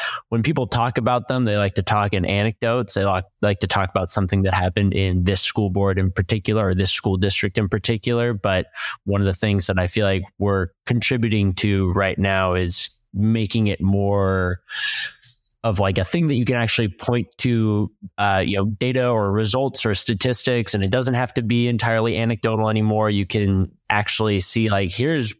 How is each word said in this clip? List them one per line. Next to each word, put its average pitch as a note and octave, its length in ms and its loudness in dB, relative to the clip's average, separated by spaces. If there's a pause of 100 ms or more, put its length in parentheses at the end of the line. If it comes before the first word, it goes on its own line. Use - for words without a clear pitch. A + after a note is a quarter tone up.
(300)
when A#2 120 0
people C#3 240 -2
talk A#2+ 300 -2
about B2 320 0
them, B2+ 160 0
they G#2 140 0
like G2+ 160 0
to G2 80 0
talk G2+ 320 0
in F#2 100 0
anecdotes. A2 680 0
They G2 100 0
like, F#2 200 0 (180)
like G#2 160 2
to G2 80 -2
talk F#2+ 240 0
about F#2+ 200 -2
something G2 340 0
that F#2+ 100 0
happened F#2+ 400 0
in F#2 300 0
this F#2+ 180 2
school - 260 0
board F#2+ 300 0
in F#2+ 120 0
particular, G#2+ 580 0
or F#2 60 2
this F#2 160 2
school F#2+ 280 0
district G2 400 0
in G#2 100 2
particular. A#2 640 -2
But G2 360 0 (360)
one G2+ 160 0
of G2 60 2
the F#2+ 80 2
things G2+ 320 0
that F#2 120 0
I F2+ 100 2
feel G#2+ 180 0
like F#2+ 160 0 (160)
we're G2 300 0 (180)
contributing A2 720 2
to G2 340 2
right F#2+ 280 0
now F#2+ 360 2
is F2+ 440 0 (140)
making A2 540 0
it G2 160 -2
more G2 800 0 (1080)
of, A2 140 0
like, G2 180 0
a F#2 60 0
thing E3+ 240 0
that C#3+ 80 0
you A#2+ 80 0
can B2 120 0
actually A#2 320 0
point A#2+ 380 -2 (120)
to, A2 520 0 (280)
uh, G2 280 2
you G2+ 100 -2
know, G2 100 0
data B2 420 0
or G#2+ 240 0
results A2 520 0
or A2 100 2
statistics, B2 800 0
and G2 100 0
it F#2+ 80 -2
doesn't B2+ 220 0
have B2 200 -2
to B2+ 80 -2
be A#2+ 240 0
entirely A2+ 500 0
anecdotal A2+ 520 0
anymore. G#2+ 420 2
You G2+ 160 0
can G2 460 0 (180)
actually G#2 480 0
see, A2 300 0
like, G2 240 0
here's C3 480 -2